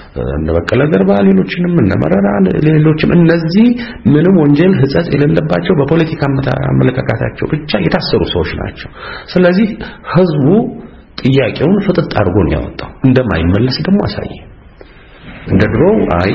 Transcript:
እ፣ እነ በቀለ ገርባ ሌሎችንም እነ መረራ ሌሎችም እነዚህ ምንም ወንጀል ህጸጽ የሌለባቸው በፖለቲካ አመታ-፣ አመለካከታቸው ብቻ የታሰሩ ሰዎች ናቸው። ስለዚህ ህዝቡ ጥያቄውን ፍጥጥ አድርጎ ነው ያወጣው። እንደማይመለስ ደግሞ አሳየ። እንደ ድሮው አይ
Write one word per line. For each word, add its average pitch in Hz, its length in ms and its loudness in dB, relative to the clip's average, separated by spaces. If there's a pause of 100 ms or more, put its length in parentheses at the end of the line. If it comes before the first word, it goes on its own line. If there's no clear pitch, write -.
እ፣ 64 120 -10 (100)
እነ 76 200 -4
በቀለ 87 360 0
ገርባ 190 240 2 (120)
ሌሎችንም 180 540 0
እነ 117 200 2
መረራ 196 300 0 (380)
ሌሎችም 156 480 2
እነዚህ 170 540 4 (380)
ምንም 160 320 4
ወንጀል 151 380 4
ህጸጽ 170 360 0
የሌለባቸው 160 640 0
በፖለቲካ 160 500 0
አመታ-፣ 135 320 -2 (100)
አመለካከታቸው 131 840 -2
ብቻ 156 320 -4
የታሰሩ 160 460 0
ሰዎች - 300 -4
ናቸው። - 320 -10 (400)
ስለዚህ 180 400 2 (400)
ህዝቡ 151 380 2 (680)
ጥያቄውን 135 640 0
ፍጥጥ 175 300 -2
አድርጎ 95 280 0
ነው 80 140 2
ያወጣው። - 360 -8 (140)
እንደማይመለስ 113 760 0
ደግሞ 190 240 0
አሳየ። - 300 -6 (1120)
እንደ 95 180 0
ድሮው 135 300 2 (180)
አይ 90 220 0